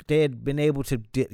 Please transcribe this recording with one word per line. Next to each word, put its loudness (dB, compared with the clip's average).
they 2
had 0
been -2
able 2
to -2
d-, -2